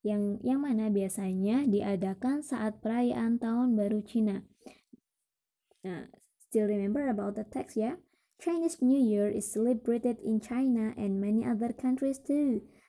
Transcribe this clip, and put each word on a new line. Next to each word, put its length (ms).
Yang, 400
yang 200
mana 280
biasanya 760
diadakan 760
saat 400
perayaan 560
Tahun 360
Baru 280
Cina. 440
Nah, 240
still 320
remember 360
about 320
the 80
text 320
ya? 240
Chinese 400
New 240
Year 240
is 240
celebrated 720
in 160
China 560
and 240
many 240
other 320
countries 480
too. 400